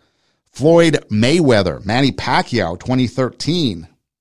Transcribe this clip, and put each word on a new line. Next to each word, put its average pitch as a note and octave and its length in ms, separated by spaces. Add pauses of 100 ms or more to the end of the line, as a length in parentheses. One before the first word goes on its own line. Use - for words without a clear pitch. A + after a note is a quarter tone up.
(520)
Floyd E3 580
Mayweather, A2 720
Manny B2 280
Pacquiao, A#2 640
twenty B2+ 300
thirteen, B2+ 800 (320)